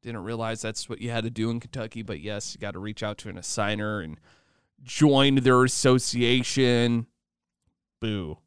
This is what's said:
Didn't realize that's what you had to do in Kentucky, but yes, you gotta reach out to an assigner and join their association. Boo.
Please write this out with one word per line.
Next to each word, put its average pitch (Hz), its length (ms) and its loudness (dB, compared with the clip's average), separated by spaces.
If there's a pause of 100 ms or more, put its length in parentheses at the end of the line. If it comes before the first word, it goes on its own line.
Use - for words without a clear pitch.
Didn't 117 220 -10
realize 113 400 -6
that's 110 260 -8
what 117 120 -10
you 117 100 -8
had 117 140 -4
to 117 60 -4
do 110 200 -2
in 117 80 -2
Kentucky, 113 440 -10
but 95 180 -10
yes, 104 340 -10
you - 60 -18
gotta 101 180 -8
reach 107 240 -10
out 104 160 -6
to - 100 -14
an 92 80 -12
assigner 104 640 -4
and 80 200 -12 (600)
join 139 560 4
their 127 280 6
association. 123 1400 2 (920)
Boo. 98 460 -6